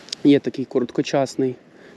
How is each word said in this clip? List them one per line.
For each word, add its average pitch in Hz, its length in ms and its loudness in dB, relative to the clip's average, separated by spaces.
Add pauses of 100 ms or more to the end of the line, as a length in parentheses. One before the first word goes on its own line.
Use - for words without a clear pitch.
(240)
є 143 140 6
такий 127 260 -6
короткочасний 131 880 -2 (420)